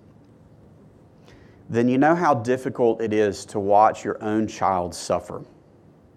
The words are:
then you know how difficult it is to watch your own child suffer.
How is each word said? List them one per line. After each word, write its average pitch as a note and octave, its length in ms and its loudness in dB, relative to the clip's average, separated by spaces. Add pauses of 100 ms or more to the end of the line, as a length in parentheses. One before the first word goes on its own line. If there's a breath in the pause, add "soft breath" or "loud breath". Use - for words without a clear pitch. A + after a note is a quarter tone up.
(1700 soft breath)
then A#2 200 0
you B2+ 80 0
know D3+ 180 4
how E3+ 180 2
difficult A#2+ 680 -2
it A2 100 -2
is G#2+ 360 0
to A2 120 -6
watch G2+ 460 4
your - 180 -6
own G#2+ 240 -2
child F2+ 480 -2
suffer. - 480 -6 (720)